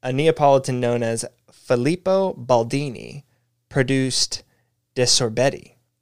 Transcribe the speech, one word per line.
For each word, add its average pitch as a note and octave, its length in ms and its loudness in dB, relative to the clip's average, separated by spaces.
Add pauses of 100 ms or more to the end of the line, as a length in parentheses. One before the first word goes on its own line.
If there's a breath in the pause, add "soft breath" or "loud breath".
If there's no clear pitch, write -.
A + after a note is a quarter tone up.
a B2+ 100 -4
Neapolitan C#3 640 2
known A#2+ 240 0
as A2+ 220 -4 (260)
Filippo F3 840 0
Baldini B2 920 -2 (440)
produced C3 760 -2 (500)
De B2+ 100 0
Sorbetti, A#2+ 720 0 (280)